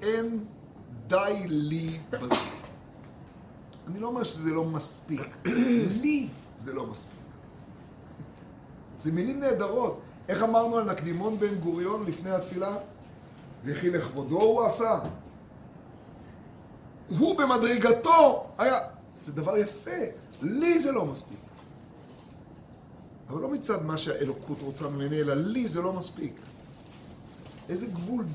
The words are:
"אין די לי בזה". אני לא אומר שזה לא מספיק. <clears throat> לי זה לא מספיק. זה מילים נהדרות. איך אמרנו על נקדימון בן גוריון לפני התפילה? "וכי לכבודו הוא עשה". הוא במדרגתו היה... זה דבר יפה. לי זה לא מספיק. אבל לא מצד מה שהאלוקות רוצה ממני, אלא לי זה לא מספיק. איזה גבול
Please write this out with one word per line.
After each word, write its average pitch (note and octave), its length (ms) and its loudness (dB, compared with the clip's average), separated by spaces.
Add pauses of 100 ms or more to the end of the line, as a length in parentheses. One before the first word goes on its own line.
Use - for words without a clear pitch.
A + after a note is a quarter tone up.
"אין A3+ 420 0 (640)
די F#3 400 2
לי D#3+ 540 0 (100)
בזה". - 240 0 (1500)
אני F#3 140 -6
לא A3+ 60 -4
אומר B3 180 -2
שזה D#3+ 260 -2
לא E3 140 2
מספיק. - 720 -4 (320)
<clears throat> A3+ 340 4
לי D4 260 2 (280)
זה B2+ 160 -10
לא C3 140 -4
מספיק. - 340 -12 (1800)
זה D#3 160 -4
מילים A#3+ 280 -2
נהדרות. A3 600 2 (280)
איך F#3 140 0
אמרנו A3+ 340 4
על G#3 160 2
נקדימון F3+ 460 -2
בן G3+ 160 2
גוריון F3 520 0
לפני F3+ 240 -4
התפילה? F#3+ 460 -2 (880)
"וכי D3+ 260 0
לכבודו D#3 500 0
הוא A3+ 220 6
עשה". A3+ 380 4 (2250)
הוא F4 200 4
במדרגתו B3 1080 8 (120)
היה... B3 220 4 (360)
זה - 160 -12
דבר D#3+ 240 0
יפה. E4 440 0 (420)
לי D4+ 360 4
זה C4+ 140 2
לא G3+ 140 2
מספיק. C3 320 -8 (1900)
אבל C#3+ 120 -6
לא C4 80 -4
מצד A3 340 -2
מה D#3 160 -2
שהאלוקות C#3 640 -4
רוצה C#3 260 -6
ממני, C#3+ 320 -2
אלא C#3+ 140 2
לי G#3 340 0
זה E3+ 140 -2
לא F#3 100 0
מספיק. - 480 -8 (1300)
איזה F#3 180 -4
גבול G3+ 380 -4 (100)